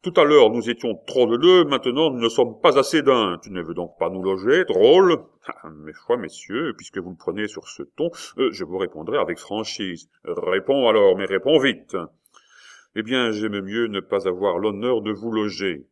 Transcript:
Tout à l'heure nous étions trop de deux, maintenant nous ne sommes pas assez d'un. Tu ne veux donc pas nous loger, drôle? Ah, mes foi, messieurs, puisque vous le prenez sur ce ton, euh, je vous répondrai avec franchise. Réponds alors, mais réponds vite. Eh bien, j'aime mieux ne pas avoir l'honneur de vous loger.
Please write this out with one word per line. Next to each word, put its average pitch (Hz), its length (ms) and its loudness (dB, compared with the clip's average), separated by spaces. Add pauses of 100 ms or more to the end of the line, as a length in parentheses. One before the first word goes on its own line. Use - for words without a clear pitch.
Tout 180 180 -6
à 160 40 8
l'heure 147 260 8
nous 113 180 -4
étions 117 260 -4 (120)
trop 127 200 2
de 117 120 0
deux, 180 260 6
maintenant 143 460 0
nous 127 100 -8
ne 117 80 0
sommes 113 320 0
pas 139 180 4
assez 143 240 2
d'un. 113 400 2
Tu - 80 -20
ne 92 120 -8
veux 80 100 -8
donc 87 260 -10
pas 85 120 -2
nous 92 120 -10
loger, 98 440 0
drôle? 160 580 4 (220)
Ah, - 240 -16
mes 76 220 -18
foi, - 240 -4
messieurs, 120 600 -8
puisque - 220 -16
vous 90 120 -12
le 90 60 -16
prenez 101 320 -8
sur - 200 -14
ce - 140 -16
ton, 147 280 -6 (280)
euh, 127 140 0
je 95 120 -10
vous 85 120 -10
répondrai 90 420 -6
avec 82 200 -4
franchise. 101 720 -10 (140)
Réponds 95 640 -2
alors, 101 280 4
mais 98 80 -4
réponds 98 340 0
vite. 131 380 -4 (1000)
Eh 110 60 -6
bien, 120 280 -2
j'aime 104 300 -4
mieux 104 260 -4
ne 101 140 -6
pas 95 280 -4
avoir 92 300 -2
l'honneur 107 420 -2
de 104 100 -8
vous 107 220 -8
loger. 98 600 -4